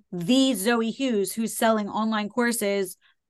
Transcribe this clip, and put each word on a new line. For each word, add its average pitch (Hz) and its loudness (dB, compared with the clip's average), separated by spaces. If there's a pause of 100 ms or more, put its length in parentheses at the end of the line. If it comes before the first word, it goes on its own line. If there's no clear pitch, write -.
(120)
the 247 2
Zoe 226 0
Hughes 220 -2
who's 226 -4
selling 220 2
online 214 -2
courses 208 -2 (340)